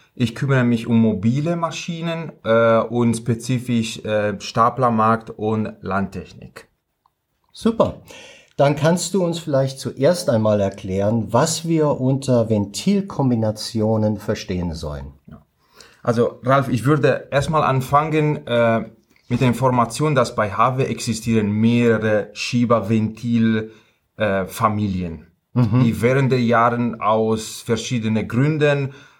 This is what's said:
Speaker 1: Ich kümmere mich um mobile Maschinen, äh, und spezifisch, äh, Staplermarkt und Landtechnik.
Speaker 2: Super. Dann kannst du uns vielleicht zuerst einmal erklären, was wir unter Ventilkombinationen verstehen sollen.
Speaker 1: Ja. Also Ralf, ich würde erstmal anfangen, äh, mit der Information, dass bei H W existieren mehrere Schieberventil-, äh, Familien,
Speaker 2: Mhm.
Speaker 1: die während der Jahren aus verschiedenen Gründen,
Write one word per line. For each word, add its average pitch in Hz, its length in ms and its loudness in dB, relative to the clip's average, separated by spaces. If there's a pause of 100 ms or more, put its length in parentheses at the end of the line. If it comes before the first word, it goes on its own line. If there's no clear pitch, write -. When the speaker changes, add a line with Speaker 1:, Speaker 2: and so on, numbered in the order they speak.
(160)
Speaker 1:
Ich 123 180 2
kümmere 135 300 2
mich 120 240 2
um 117 120 6
mobile 117 560 2
Maschinen, 165 760 -6 (120)
äh, 113 360 4
und 117 360 0
spezifisch, 120 880 -4
äh, 104 380 -2
Staplermarkt 113 880 0
und 110 520 -4
Landtechnik. - 880 -8 (840)
Speaker 2:
Super. - 480 0 (540)
Dann 143 200 4
kannst 165 380 0
du 196 100 2
uns 170 140 -2
vielleicht 135 400 -2
zuerst 147 540 0
einmal 110 300 2
erklären, 98 680 -2
was 156 380 0
wir 151 340 0
unter 127 480 0
Ventilkombinationen 110 1700 0
verstehen 92 560 -4
sollen. 73 400 -10 (140)
Speaker 1:
Ja. - 160 -20 (600)
Also 117 380 0
Ralf, 135 280 2
ich 113 160 -2
würde 135 460 2
erstmal 147 320 0
anfangen, 151 840 0
äh, 113 380 0 (420)
mit 120 140 -2
der 131 80 2
Information, 127 680 0
dass 120 200 0
bei 104 180 -2
H 120 240 0
W 131 60 0
existieren 113 680 -2
mehrere 110 800 2
Schieberventil-, 113 1400 0 (440)
äh, 98 300 -2
Familien, 95 840 -4 (260)
Speaker 2:
Mhm. 123 300 4
Speaker 1:
die 101 180 0
während 131 300 2
der 127 100 2
Jahren 117 600 2
aus 110 580 0
verschiedenen 110 640 -2
Gründen, 143 680 0 (260)